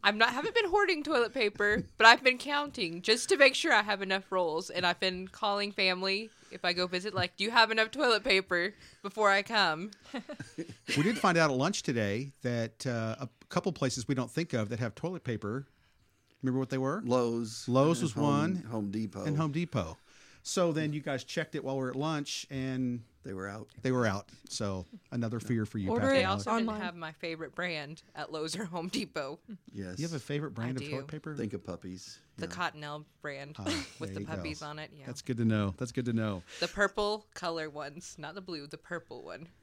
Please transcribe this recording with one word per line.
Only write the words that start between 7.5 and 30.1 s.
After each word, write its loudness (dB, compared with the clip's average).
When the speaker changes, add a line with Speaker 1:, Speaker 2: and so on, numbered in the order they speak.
Speaker 1:
have 6
enough 4
toilet 4
paper?" 2
before 4
I 4
come. 2
Speaker 2:
We 4
did 2
find 4
out 6
at 0
lunch 0
today 0
that, -2
uh, -2
a -8
couple -2
places -2
we 0
don't -2
think -4
of 0
that -6
have -4
toilet -8
paper. -6
Remember 0
what -2
they -4
were? -2
Speaker 3:
Lowe's. 0
Speaker 2:
Lowe's 6
Speaker 3:
And 0
Speaker 2:
was 0
Speaker 3:
Home, 0
Speaker 2:
one. 4
Speaker 3:
Home -2
Depot. -4
Speaker 2:
And 0
Home 2
Depot. -2
So 2
then 0
you -4
guys -4
checked -4
it -6
while -2
we 0
were -2
at -6
lunch, -4
and -2
Speaker 3:
They -8
were -6
out. -10
Speaker 2:
they 2
were 4
out. 0
So -4
another -2
fear 0
for -6
you, 0
Speaker 4:
Order 2
Speaker 2:
Pastor 4
Speaker 4:
it 6
Speaker 1:
They 4
Speaker 2:
Malley. 2
Speaker 1:
also -4
didn't 0
Speaker 4:
online. -4
Speaker 1:
have -6
my -10
favorite -8
brand -6
at -8
Lowe's -4
or -6
Home -6
Depot. -6
Speaker 3:
Yes. -8
Speaker 2:
You -2
have -6